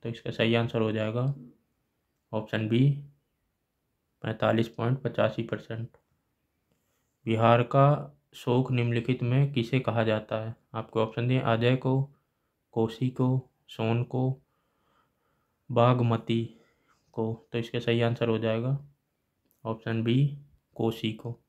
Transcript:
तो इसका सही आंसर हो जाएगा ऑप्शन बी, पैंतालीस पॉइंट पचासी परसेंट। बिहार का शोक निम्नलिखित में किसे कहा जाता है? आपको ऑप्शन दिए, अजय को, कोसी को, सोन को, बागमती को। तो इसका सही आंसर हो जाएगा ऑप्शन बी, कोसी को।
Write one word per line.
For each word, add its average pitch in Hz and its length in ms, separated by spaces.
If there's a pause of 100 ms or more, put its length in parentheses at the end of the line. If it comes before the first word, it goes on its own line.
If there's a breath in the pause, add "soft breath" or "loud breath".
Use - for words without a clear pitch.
तो 120 60
इसका - 220
सही 113 240
आंसर 117 260
हो 110 100
जाएगा 113 420 (1000)
ऑप्शन 110 360
बी, 127 200 (1300)
पैंतालीस 110 460
पॉइंट 120 320
पचासी 113 420
परसेंट। 113 440 (1400)
बिहार 113 400
का 139 500 (200)
शोक 127 360
निम्नलिखित 120 520
में 135 300
किसे 123 280
कहा 117 220
जाता 110 420
है? 113 100 (180)
आपको 113 280
ऑप्शन 117 260
दिए, 127 120
अजय 117 380
को, 131 240 (720)
कोसी 113 380
को, 127 380 (200)
सोन 117 360
को, 131 340 (1300)
बागमती 117 760 (680 soft breath)
को। 113 100 (280)
तो 120 60
इसका 117 220
सही 117 220
आंसर 120 280
हो 110 80
जाएगा 113 320 (960)
ऑप्शन 113 380
बी, 117 120 (600)
कोसी 113 380
को। 117 220 (140)